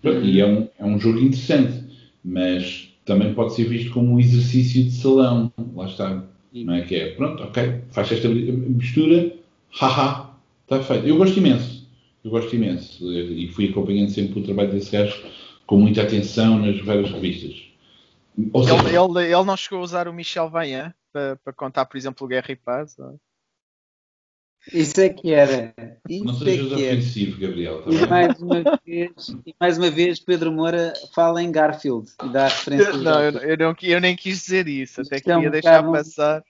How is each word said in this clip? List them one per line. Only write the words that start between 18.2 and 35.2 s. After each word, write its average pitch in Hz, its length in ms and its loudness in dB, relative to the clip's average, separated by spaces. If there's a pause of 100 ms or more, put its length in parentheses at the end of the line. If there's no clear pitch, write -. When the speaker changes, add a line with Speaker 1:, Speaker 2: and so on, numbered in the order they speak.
Speaker 1:
Ou 127 100 4
Speaker 2:
Ele, 165 200 6
Speaker 1:
seja, 175 200 4
Speaker 2:
ele, 175 220 2
ele 175 180 4
não 190 140 -2
chegou 190 220 -10
a 180 40 -8
usar 175 240 -6
o 170 60 -12
Michel 170 360 -6
Vaillant 156 440 -6 (180)
para, 139 240 -6
para 131 180 -16
contar, 131 320 -4
por - 120 -16
exemplo, 135 280 -10
o 123 40 -12
Guerra 127 220 -4
e 131 40 -8
Paz, 131 420 -8
ou? 135 220 -20 (1500)
Speaker 3:
Isso 160 300 0
é 190 80 6
que 175 240 -4
era. 135 400 4 (340)
Isso 180 160 -8
Speaker 1:
Não 123 100 -4
Speaker 3:
é 123 40 -6
Speaker 1:
sejas 143 360 0
Speaker 3:
que 139 100 -2
era. 127 100 0
Speaker 1:
ofensivo, 101 480 -4
Gabriel, 85 400 -6
tá - 80 -10
Speaker 3:
E 320 80 2
Speaker 1:
bem? 349 100 0
Speaker 3:
mais 349 320 2
uma 175 240 -4 (220)
vez, 170 260 -8 (340)
e 160 140 -20
mais 175 180 2
uma 175 120 2
vez, 165 300 0
Pedro 165 320 -2
Moura 165 420 -2 (220)
fala 170 260 2
em 175 100 -4
Garfield 151 560 0 (160)
e 131 60 -8
dá 135 180 0
referência 139 420 2
Speaker 2:
Eu, 147 60 -4
Speaker 3:
a - 20 -4
Speaker 2:
não, 151 260 2
eu, 147 100 2
Speaker 3:
Garfield. 143 180 -4 (100)
Speaker 2:
eu 160 60 2
não, 165 140 -2
eu 180 200 2
nem 180 140 2
quis 190 260 -8
dizer 185 260 -2
isso, 135 340 -8
até 139 140 -8
Speaker 3:
Isto 139 160 -2